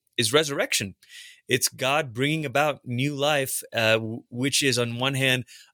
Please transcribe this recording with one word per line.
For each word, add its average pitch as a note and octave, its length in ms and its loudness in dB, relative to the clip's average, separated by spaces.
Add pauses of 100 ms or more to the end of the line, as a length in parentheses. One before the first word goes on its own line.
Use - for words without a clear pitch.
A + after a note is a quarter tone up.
(160)
is A2 160 0
resurrection." C#3+ 640 0 (540)
it's B2+ 200 0
God C3+ 460 -2
bringing D3 320 -2
about C#3 380 0
new C3 300 -2
life, C#3 480 0 (120)
uh, A2 200 4
w-, A2+ 360 -2
which B2+ 320 0
is B2+ 160 2
on A#2+ 200 -2
one C3+ 160 -2
hand C3 300 2 (300)